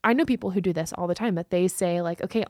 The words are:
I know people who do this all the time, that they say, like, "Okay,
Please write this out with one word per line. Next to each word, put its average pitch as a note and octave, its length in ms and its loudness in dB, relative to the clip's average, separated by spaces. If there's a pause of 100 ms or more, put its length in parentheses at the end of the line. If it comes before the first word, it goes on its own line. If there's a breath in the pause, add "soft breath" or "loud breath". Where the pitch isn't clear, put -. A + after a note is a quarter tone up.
I A3+ 80 6
know D4 120 4
people A#3 260 0
who F#3+ 100 0
do F3+ 120 0
this D#3+ 200 -4
all F3+ 140 -6
the F3 80 0
time, G#3+ 220 0
that F3 140 -4
they F3+ 180 4
say, F3 340 0
like, E3+ 200 -4
"Okay, - 280 -2